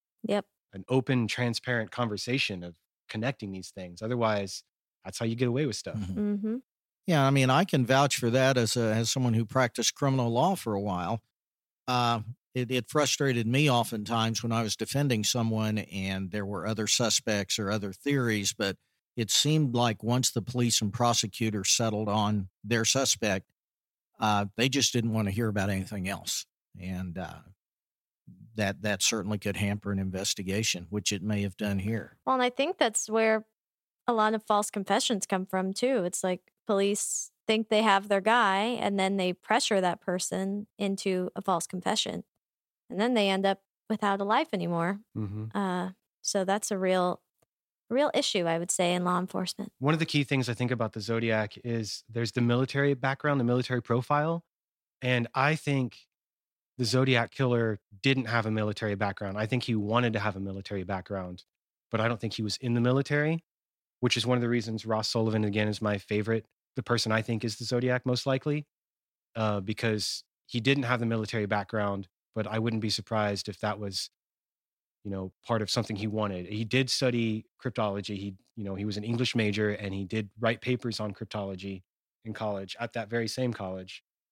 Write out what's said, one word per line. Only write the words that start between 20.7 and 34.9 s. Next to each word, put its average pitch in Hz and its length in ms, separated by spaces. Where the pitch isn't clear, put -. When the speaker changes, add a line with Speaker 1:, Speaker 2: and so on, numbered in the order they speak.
Speaker 3:
and 101 100
prosecutor 110 680
settled 107 460
on 104 400
their 113 200
suspect, 110 680
uh, 104 280
they 127 120
just 131 240
didn't 117 200
wanna 110 180
hear 113 160
about 101 240
anything 95 380
else. - 360
And, 90 380
uh, 82 220
that, 98 260
that 104 200
certainly 104 360
could 98 200
hamper 101 340
an 98 60
investigation, 95 920
which 104 220
it 95 100
may 104 200
have 95 140
done 101 220
here. 101 460
Speaker 1:
Well, 262 100
and 254 80
I 247 80
think 285 280
that's 226 300
where 220 360
a 240 80
lot 220 200
of 214 80
false 208 280
confessions 202 560